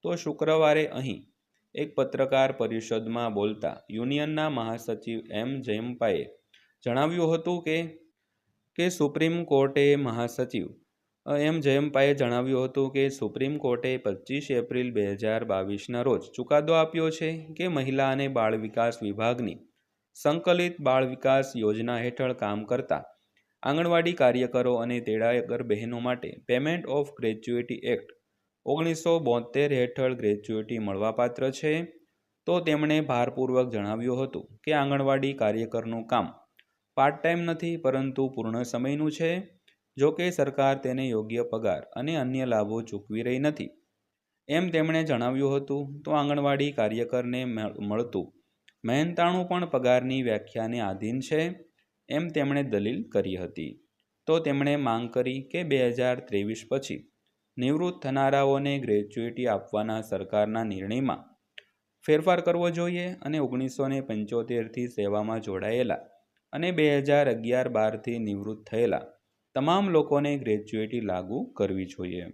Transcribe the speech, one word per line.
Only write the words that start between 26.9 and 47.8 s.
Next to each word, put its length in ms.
Gratuity 760
Act 240
ઓગણીસો 540
બોતેર 520
હેઠળ 420
ગ્રેચ્યુઇટી 640
મળવાપાત્ર 720
છે. 220
તો 140
તેમણે 400
ભારપૂર્વક 680
જણાવ્યું 540
હતું 420
કે 80
આંગણવાડી 600
કાર્યકરનું 760
કામ 200
પાર્ટ 260
ટાઇમ 160
નથી, 380
પરંતુ 520
પૂર્ણ 340
સમયનું 480
છે. 500
જો 160
કે 180
સરકાર 480
તેને 300
યોગ્ય 340
પગાર 400
અને 340
અન્ય 280
લાભો 380
ચૂકવી 400
રહી 160
નથી, 320
એમ 220
તેમણે 340
જણાવ્યું 520
હતું. 460
તો 80
આંગણવાડી 600
કાર્યકરને 720
મળ-, 360